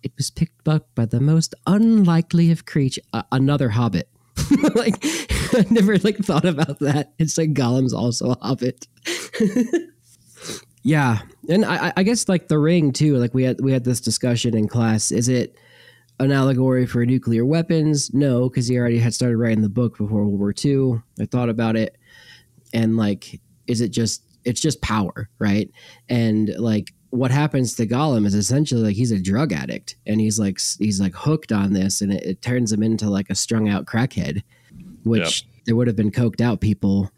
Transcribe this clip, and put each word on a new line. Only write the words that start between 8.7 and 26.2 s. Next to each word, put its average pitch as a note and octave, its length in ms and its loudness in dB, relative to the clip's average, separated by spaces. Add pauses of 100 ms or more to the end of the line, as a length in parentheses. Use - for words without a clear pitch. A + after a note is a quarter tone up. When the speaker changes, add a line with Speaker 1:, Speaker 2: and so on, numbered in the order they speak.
Speaker 1:
<laughs> - 1000 -4 (920)
Yeah. B2+ 400 2 (260)
And G#3+ 160 2
I, E3 240 -2
I, - 80 -4
I F#3 80 2
guess, A3+ 240 0
like, F3+ 180 0
the D3+ 140 2
ring D#3 320 4
too, D3 240 2
like, A#2+ 180 0
we B2+ 80 2
had, B2+ 180 0
we C3+ 120 2
had C3 100 0
this B2 180 0
discussion A#2 560 0
in G#2+ 120 2
class. A2+ 420 0
Is A#2 180 0
it B2 280 -2 (640)
an C3+ 100 2
allegory C3 560 2
for A#2+ 180 0
nuclear A#2+ 400 2
weapons? D#3 680 0
No, B2+ 340 2
'cause B2 200 -2
he B2 100 0
already A#2+ 220 2
had A#2 120 2
started A#2+ 240 0
writing A2+ 260 2
the G#2 60 2
book A2+ 300 -2
before G#2 260 0
World G2+ 140 0
War G2+ 140 0
Two. C3+ 500 0 (180)
I A2 60 -2
thought B2 220 -2
about A2+ 260 -2
it. A2 240 -4 (720)
And, A2+ 240 2
like, G#2 440 -2 (260)
is A#2 140 -2
it A#2 80 0
just, - 340 -2 (220)
it's A#2+ 160 -2
just D3+ 200 -2
power, - 480 -4 (120)
right? G#2 280 0 (400)
And, G#2+ 480 0